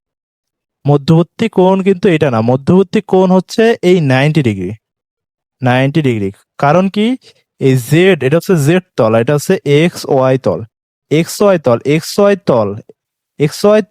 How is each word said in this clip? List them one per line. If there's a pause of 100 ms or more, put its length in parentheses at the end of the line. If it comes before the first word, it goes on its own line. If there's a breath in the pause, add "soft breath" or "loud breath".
(840)
মধ্যবর্তী
কোণ
কিন্তু
এটা
না।
মধ্যবর্তী
কোণ
হচ্ছে (180)
এই
নাইনটি
ডিগ্রি। (920)
নাইনটি
ডিগ্রি। (300)
কারণ
কি? (540 soft breath)
এই (140)
জেড,
এটা
হচ্ছে (100)
জেড (120)
তল, (100)
এটা
হচ্ছে (280)
এক্স
ওয়াই
তল, (500)
এক্স
ওয়াই
তল, (160)
এক্স
ওয়াই (120)
তল, (720)
এক্স
ওয়াই (100)